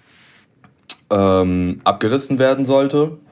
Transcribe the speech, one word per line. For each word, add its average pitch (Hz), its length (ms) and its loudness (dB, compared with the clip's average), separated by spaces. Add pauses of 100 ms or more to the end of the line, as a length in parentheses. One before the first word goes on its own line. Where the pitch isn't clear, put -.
(1120)
ähm, 92 760 0
abgerissen 113 540 -2
werden 131 260 2
sollte 143 540 0 (140)